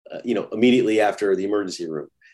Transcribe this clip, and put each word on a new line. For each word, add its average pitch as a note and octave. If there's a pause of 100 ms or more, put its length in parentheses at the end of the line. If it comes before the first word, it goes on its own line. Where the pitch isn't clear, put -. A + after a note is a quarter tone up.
(120)
uh, -
you A#2+
know, G2+
immediately A2
after G2+
the F#2+
emergency G2
room, D2+ (260)